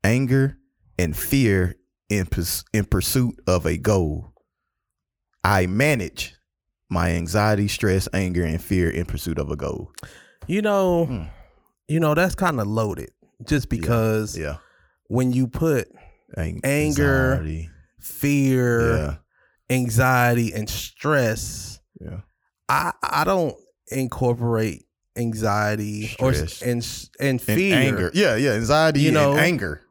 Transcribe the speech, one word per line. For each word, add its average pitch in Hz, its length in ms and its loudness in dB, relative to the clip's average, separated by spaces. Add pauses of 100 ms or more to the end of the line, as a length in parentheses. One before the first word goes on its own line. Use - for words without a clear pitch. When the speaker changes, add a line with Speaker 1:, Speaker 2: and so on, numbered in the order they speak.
Speaker 1:
anger, 131 520 2 (400)
and 82 200 0
fear 98 580 2 (340)
in 101 180 0
purs-, - 460 -4
in 104 120 2
pursuit 117 500 0 (140)
of 87 180 2
a 82 100 0
goal. 80 560 0 (1080)
I 95 240 4
manage 113 680 -2 (540)
my 87 220 0
anxiety, 101 560 0
stress, 95 480 0
anger, 90 300 0
and 80 180 -2
fear 90 260 0
in 87 160 -4
pursuit 78 340 -6
of 73 120 -6
a 73 60 -4
goal. 69 340 -8 (560)
Speaker 2:
You 196 160 -2
know, 185 440 2
Speaker 1:
Hmm. 117 160 -6 (680)
Speaker 2:
you 151 100 0
know, 151 160 2
that's 180 220 2
kinda 151 280 0
loaded 104 460 -4 (340)
just 147 280 0
Speaker 1:
Yeah. 113 80 -2
Speaker 2:
because 110 580 0
Speaker 1:
Yeah. 76 200 -6 (500)
Speaker 2:
when 127 240 0
you 127 160 0
put 147 400 0 (480)
Speaker 1:
Ang-, 82 260 -4
Speaker 2:
anger, 139 720 2
Speaker 1:
anxiety. 80 380 -4 (280)
Speaker 2:
fear, 127 960 2
Speaker 1:
Yeah. 73 180 -2 (560)
Speaker 2:
anxiety, 123 840 2
and 107 160 -6
stress, - 1080 -4 (200)
Speaker 1:
Yeah. - 200 -12 (480)
Speaker 2:
I, - 240 0 (100)
I 151 220 -2
don't 175 320 0 (320)
incorporate 117 1000 -2 (300)
anxiety 107 1000 -2
or 131 120 2
s-, 73 60 2 (180)
Speaker 1:
Stress. - 80 -14
Speaker 2:
and 120 200 -2
s-, - 280 -12 (100)
and 135 200 0
Speaker 1:
And - 20 -14
Speaker 2:
fear. 180 340 2
Speaker 1:
anger. 127 380 2
Yeah, 170 220 4
yeah, 131 160 2
anxiety 143 480 2
Speaker 2:
You 156 80 4
Speaker 1:
and 156 60 4
Speaker 2:
know? 143 220 4
Speaker 1:
anger. 123 540 0